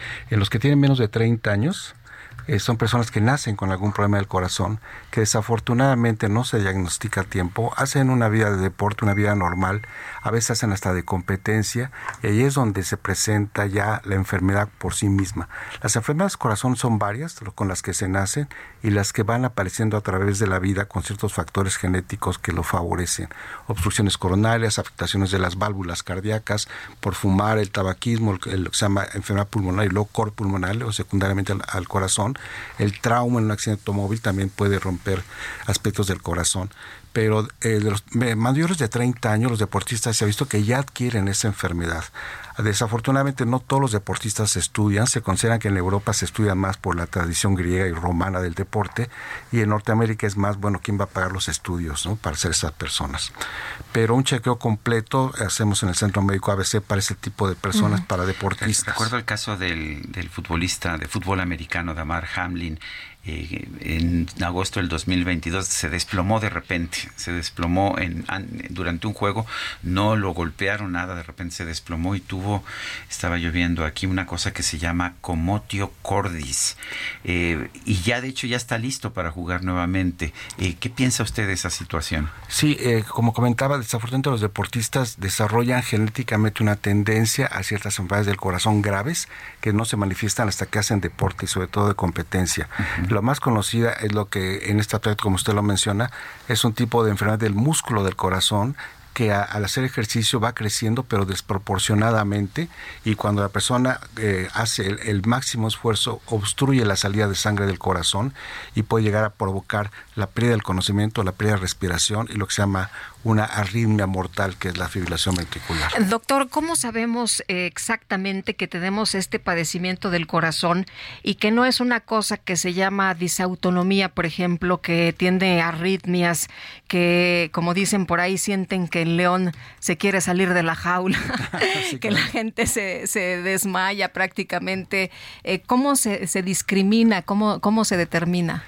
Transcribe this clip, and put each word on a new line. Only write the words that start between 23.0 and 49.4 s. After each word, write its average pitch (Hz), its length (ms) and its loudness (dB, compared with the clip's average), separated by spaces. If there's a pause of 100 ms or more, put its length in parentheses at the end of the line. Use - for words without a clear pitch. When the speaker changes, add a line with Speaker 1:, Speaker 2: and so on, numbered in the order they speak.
Speaker 1:
Obstrucciones 104 500 2
coronarias, 110 640 2
afectaciones 98 500 0
de 95 80 2
las 92 220 0
válvulas 98 420 -4
cardíacas, 104 640 -4 (320)
por 98 140 -2
fumar, 104 460 2
el 101 100 0
tabaquismo, 113 640 0
el, - 180 -6
el, 95 120 0
lo - 80 -6
que - 60 -4
se - 80 2
llama 98 280 2
enfermedad 101 340 0
pulmonar 98 380 0
y 98 40 2
luego 104 220 0
cor 107 220 -2
pulmonar 98 500 -2
o 117 80 -4
secundariamente 98 600 0
al, 98 160 -2
al - 200 -4
corazón, 98 440 0 (480)
el 104 200 0
trauma 120 380 2
en 110 80 4
un 107 60 2
accidente 104 300 -2
automóvil 101 400 0
también 98 280 0
puede 101 300 2
romper 92 420 -2 (460)
aspectos 101 400 0
del 92 160 -2
corazón. 87 480 -2 (420)
Pero, 107 320 2 (140)
eh, - 80 -2
de 107 240 2
los 101 200 -2
me-, 117 260 2
mayores 147 400 2
de 147 100 2
treinta 120 460 0
años, 117 180 4
los 110 80 0
deportistas 107 560 -2
se - 80 0
ha 107 40 4
visto 104 200 0
que 107 160 2
ya 120 160 2
adquieren 120 480 0
esa 101 220 0
enfermedad. 85 560 -2 (520)
Desafortunadamente, 120 880 2
no 123 140 2
todos 135 220 0
los 131 100 2
deportistas 104 600 -2
se - 80 0
estudian. 104 480 2
Se 120 140 0
consideran 113 380 2
que 113 80 -2
en 98 80 2
Europa 95 380 2
se - 100 -2
estudia 101 320 0
más 95 220 0
por 87 180 -2
la 85 120 -2
tradición 87 460 0
griega 90 320 2
y 90 60 0
romana 87 480 0
del 87 140 -2
deporte, 101 560 -2 (420)